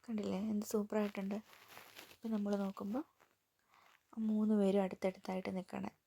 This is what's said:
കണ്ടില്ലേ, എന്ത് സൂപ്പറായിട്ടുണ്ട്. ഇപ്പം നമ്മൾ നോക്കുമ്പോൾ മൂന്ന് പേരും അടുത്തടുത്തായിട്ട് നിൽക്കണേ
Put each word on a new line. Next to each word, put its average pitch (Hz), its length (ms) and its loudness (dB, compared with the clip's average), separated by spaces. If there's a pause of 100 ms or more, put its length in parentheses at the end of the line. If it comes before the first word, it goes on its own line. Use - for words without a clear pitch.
കണ്ടില്ലേ, 202 320 -2 (120)
എന്ത് 208 200 0
സൂപ്പറായിട്ടുണ്ട്. 208 680 0 (720)
ഇപ്പം - 240 -8
നമ്മൾ 202 160 0 (140)
നോക്കുമ്പോൾ 202 380 -4 (1300)
മൂന്ന് 214 300 4
പേരും 196 240 6
അടുത്തടുത്തായിട്ട് 190 720 -2
നിൽക്കണേ 190 360 -6 (160)